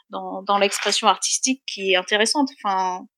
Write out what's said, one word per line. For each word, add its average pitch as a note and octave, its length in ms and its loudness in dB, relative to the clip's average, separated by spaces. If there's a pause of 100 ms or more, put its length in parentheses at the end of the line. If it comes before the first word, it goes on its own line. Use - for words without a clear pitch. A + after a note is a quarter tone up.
dans, F#3+ 320 -8
dans G3+ 160 2
l'expression G3+ 500 2
artistique - 600 0
qui F#3+ 240 -4
est F#3 60 6
intéressante. A3 520 0 (140)
Enfin, F#3 380 -2 (160)